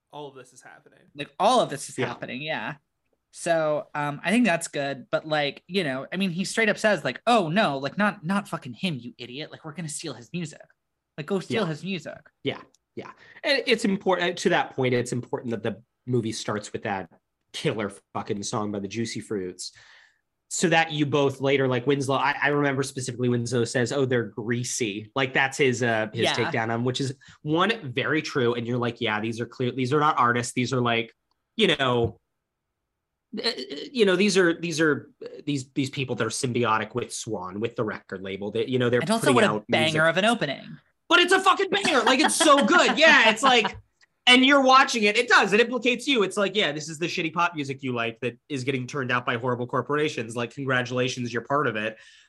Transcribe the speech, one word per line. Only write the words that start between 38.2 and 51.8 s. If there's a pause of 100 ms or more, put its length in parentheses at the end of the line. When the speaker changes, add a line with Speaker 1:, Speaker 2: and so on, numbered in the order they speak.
Speaker 3:
label.
That,
you
know,
they're
Speaker 2:
And
also,
Speaker 3:
putting
Speaker 2:
what
a
Speaker 3:
out
Speaker 2:
banger
Speaker 3:
music."
Speaker 2:
of
an
opening. (300)
Speaker 3:
But
it's
a
fucking
banger.
Like,
it's
so
good.
Yeah,
it's
like, (260)
Speaker 2:
<laughs>
Speaker 3:
and
you're
watching
it.
It
does.
It
implicates
you.
It's
like,
"Yeah,
this
is
the
shitty
pop
music
you
like
that (120)
is
getting
turned
out
by
horrible
corporations.
Like,
congratulations,
you're
part
of
it." (320)